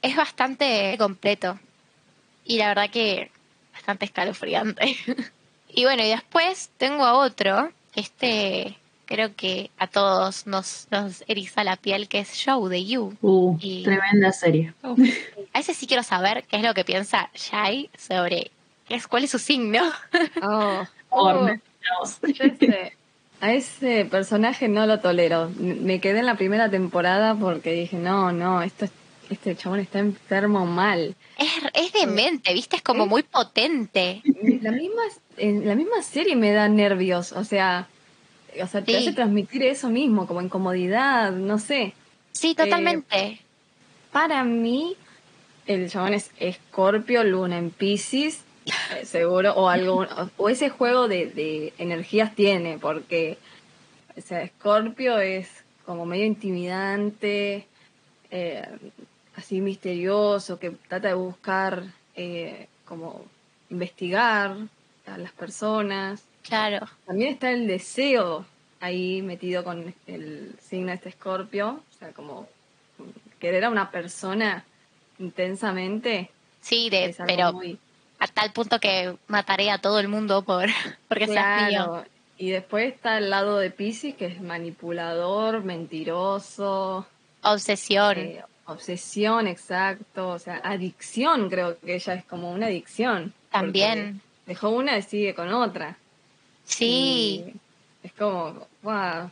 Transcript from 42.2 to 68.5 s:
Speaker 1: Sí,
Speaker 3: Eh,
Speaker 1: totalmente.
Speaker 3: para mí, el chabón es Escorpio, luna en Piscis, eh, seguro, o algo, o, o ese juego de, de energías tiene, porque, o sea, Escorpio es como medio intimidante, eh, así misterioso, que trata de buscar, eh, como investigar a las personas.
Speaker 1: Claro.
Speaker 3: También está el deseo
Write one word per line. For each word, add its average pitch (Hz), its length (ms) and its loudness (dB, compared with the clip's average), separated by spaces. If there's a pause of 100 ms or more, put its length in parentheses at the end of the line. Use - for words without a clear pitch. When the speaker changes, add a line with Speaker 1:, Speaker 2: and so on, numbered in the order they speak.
Speaker 1:
Sí, - 180 0
Speaker 3:
Eh, 320 60 0
Speaker 1:
totalmente. 311 840 0 (680)
Speaker 3:
para 302 320 2
mí, 247 540 0 (680)
el 185 240 0
chabón 196 240 0
es 202 260 -4
Escorpio, 208 840 2
luna 185 360 2
en 170 120 -4
Piscis, 208 720 -2 (540)
eh, - 100 -10
seguro, 180 480 2
o 185 140 4
algo, 185 320 4
o, 185 360 -6
o 202 120 2
ese 262 220 2
juego 247 360 2
de, 185 200 0
de 156 520 -6
energías 180 560 0
tiene, 175 440 2
porque, 160 600 -4 (800)
o - 40 -16
sea, 170 220 -6
Escorpio 220 800 0
es 190 280 -2 (380)
como 170 180 -8
medio 180 220 -2
intimidante, 202 1400 -4 (680)
eh, 170 340 -8 (720)
así 185 240 -6
misterioso, 196 1000 -2
que 175 120 -8 (180)
trata 196 200 -4
de 185 60 0
buscar, 185 680 -4 (320)
eh, 175 500 -10 (180)
como 165 400 -16 (460)
investigar 196 840 -2 (500)
a 196 100 -14
las 175 160 -12
personas. 202 880 -4 (200)
Speaker 1:
Claro. 214 440 -2 (200)
Speaker 3:
También 220 260 -2
está 254 180 -4
el 240 160 -2
deseo 190 760 -2 (360)